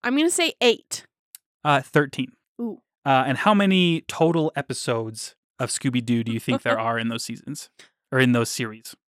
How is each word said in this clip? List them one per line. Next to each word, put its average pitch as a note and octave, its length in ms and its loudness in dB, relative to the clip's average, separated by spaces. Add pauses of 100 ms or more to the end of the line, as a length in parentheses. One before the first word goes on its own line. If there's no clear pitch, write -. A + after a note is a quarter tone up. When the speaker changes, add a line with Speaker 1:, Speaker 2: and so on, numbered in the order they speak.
Speaker 1:
I'm B3 120 -2
gonna D#4 140 4
say E4+ 320 0
eight. - 440 0 (580)
Speaker 2:
Uh, C#3+ 180 4
thirteen. C#3 500 -2 (300)
Speaker 1:
Ooh. A3+ 200 -8 (240)
Speaker 2:
Uh, C3 220 4
and C3 120 -2
how G#3+ 140 4
many F#3 540 4
total D#3+ 480 0
episodes A2+ 800 -6 (240)
of B2 100 -4
Scooby-Doo A#2+ 540 0
do A2+ 80 -4
you A2+ 80 -4
think B2+ 240 -4
there A2+ 160 0
Speaker 1:
<laughs> A2+ 80 -2
Speaker 2:
are A#2 100 -2
in A2+ 120 -4
those A2+ 140 -6
seasons? - 460 -12 (420)
Or C3 80 0
in B2+ 120 6
those A#2 180 2
series? A2+ 460 -10 (160)